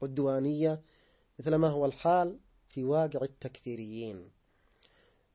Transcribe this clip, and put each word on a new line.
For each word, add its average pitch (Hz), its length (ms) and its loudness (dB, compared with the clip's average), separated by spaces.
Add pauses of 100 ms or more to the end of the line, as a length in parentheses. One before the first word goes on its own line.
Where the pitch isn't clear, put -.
عدوانية، 143 800 0 (580)
مثل 156 160 0
ما 160 120 4
هو 143 180 2
الحال 175 540 2 (280)
في - 160 -8
واقع 147 380 0
التكفيريين، 110 1080 -8 (1040)